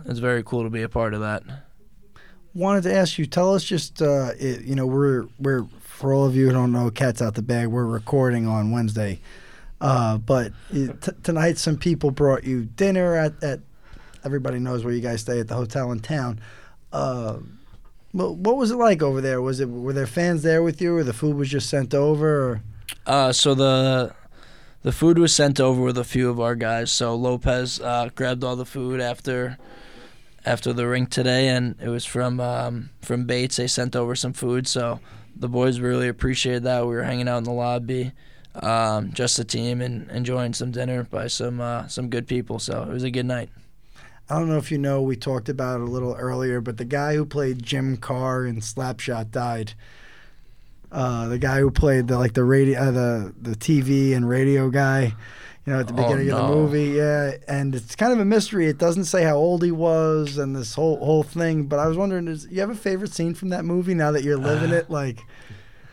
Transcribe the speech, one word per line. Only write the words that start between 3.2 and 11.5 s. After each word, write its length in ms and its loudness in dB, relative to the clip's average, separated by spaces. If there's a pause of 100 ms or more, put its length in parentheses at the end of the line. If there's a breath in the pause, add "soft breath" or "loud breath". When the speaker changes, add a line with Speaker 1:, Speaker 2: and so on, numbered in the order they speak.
Speaker 2:
tell 260 4
us 120 2
just, 360 -4
uh, 380 2
it, 240 -4
you 140 -2
know, 100 2
we're, 400 2 (140)
we're, 260 0 (140)
for 320 -2
all 140 4
of 100 2
you 100 6
who 60 6
don't 200 4
know, 180 2
cat's 320 0
out 120 0
the 80 -4
bag, 260 0
we're 180 0
recording 600 0
on 240 2
Wednesday. 480 0 (600 loud breath)
Uh, 380 2
but 340 0 (180)
it, 300 -2
t-, 120 -4 (100)
tonight 340 2